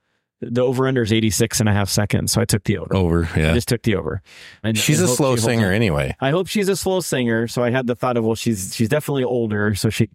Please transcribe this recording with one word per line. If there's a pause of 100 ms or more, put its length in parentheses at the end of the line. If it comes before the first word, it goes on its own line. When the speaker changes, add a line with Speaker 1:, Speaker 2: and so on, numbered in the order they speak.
(440)
Speaker 1:
the
over
under
is
eighty-six
and
a
half
seconds.
So
I
took
the
over.
Speaker 2:
Over,
yeah.
Speaker 1:
I
just
took
the
over. (420)
And
Speaker 2:
She's
Speaker 1:
I
Speaker 2:
a
Speaker 1:
hope
Speaker 2:
slow
Speaker 1:
she (120)
holds
Speaker 2:
singer
Speaker 1:
up.
Speaker 2:
anyway.
Speaker 1:
I
hope
she's
a
slow
singer.
So
I
had
the
thought
of,
well,
she's,
she's
definitely
older.
So
she,